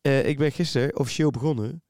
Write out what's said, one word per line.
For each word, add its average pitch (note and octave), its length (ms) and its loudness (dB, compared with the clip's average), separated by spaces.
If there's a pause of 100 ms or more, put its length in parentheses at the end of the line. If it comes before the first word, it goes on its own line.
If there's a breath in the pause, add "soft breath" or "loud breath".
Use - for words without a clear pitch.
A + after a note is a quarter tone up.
eh, C#3 260 2
ik D3 100 -2
ben D3 140 2
gisteren C#3+ 460 -2
officieel C#3+ 340 0
begonnen B2+ 580 -4